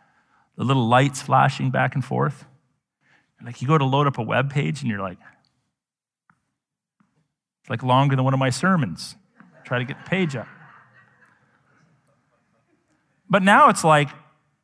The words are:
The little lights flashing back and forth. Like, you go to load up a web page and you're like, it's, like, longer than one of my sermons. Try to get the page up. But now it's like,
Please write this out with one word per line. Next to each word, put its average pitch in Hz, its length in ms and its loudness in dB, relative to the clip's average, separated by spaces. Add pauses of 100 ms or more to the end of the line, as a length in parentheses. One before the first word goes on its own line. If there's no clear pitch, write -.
(560)
The - 60 -10
little 127 240 0
lights 131 360 2
flashing 135 480 0
back 131 240 -2
and 135 100 -4
forth. 135 400 -6 (1000)
Like, 120 180 -16
you 127 40 -6
go 160 120 2
to 143 60 0
load 139 220 2
up 135 120 -2
a 123 40 -4
web 113 280 -2
page 143 320 -4
and 127 80 -4
you're 101 100 -6
like, 92 180 -10 (2500)
it's, - 100 -14
like, 117 120 -8
longer 135 320 2
than 131 100 0
one 135 100 0
of 131 60 0
my 131 100 0
sermons. 147 680 -2 (480)
Try 123 140 -4
to 123 60 -4
get 131 200 -10
the - 40 -20
page 175 280 -2
up. 104 100 -10 (2750)
But 196 140 2
now 233 260 8
it's 202 160 0
like, 151 260 4 (540)